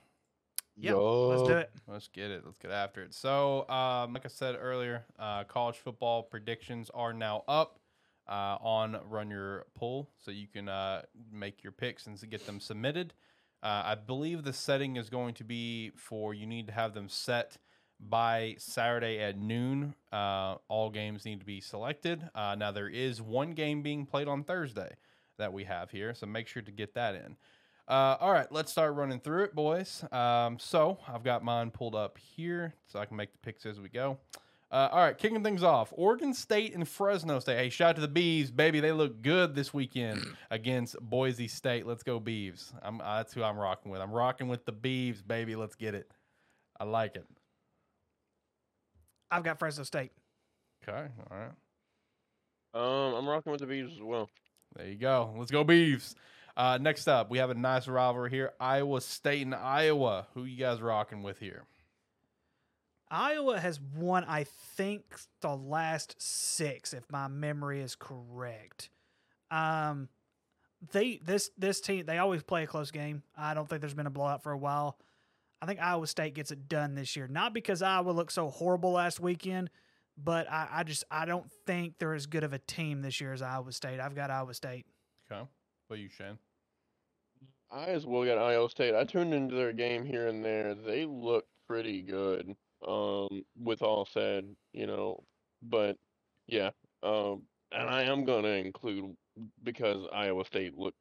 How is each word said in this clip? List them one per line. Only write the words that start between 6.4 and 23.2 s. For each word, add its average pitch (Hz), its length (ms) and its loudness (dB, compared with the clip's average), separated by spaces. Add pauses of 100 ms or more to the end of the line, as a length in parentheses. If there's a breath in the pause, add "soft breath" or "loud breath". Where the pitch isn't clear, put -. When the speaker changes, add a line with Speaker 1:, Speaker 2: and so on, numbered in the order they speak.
Speaker 3:
are 117 200 -2
now 110 340 -2
up, 156 320 2 (500)
uh, 101 320 -2
on 110 380 2 (100)
Run 104 220 -4
Your 98 420 -6
Pool, 131 340 -6 (160)
so - 60 -12
you 101 180 -10
can, 101 220 -10
uh, 95 320 -2 (300)
make 101 320 -10
your 101 80 -12
picks 120 340 -8
and 107 100 -14
s-, 98 140 -16
get 107 160 -8
them 101 140 -8
submitted. 143 540 -4 (500 soft breath)
Uh, 104 220 0
I 107 100 2
believe 139 480 -4
the 139 100 -4
setting 135 440 0
is 110 120 -6
going 123 260 -4
to - 80 -14
be 117 520 -6
for 107 400 -6
you 107 100 -10
need 113 220 -6
to 110 60 -10
have 113 200 0
them 104 160 -8
set - 480 -2 (420 soft breath)
by 113 600 2
Saturday 117 580 0
at 104 220 -2
noon. 127 560 0 (160)
Uh, 98 460 0 (100)
all 110 240 0
games 107 340 -6
need 107 140 -8
to 92 80 -16
be 101 140 -8
selected. 160 760 -4
Uh, 104 180 -2
now, 104 160 0
there 101 200 -4
is 120 340 -4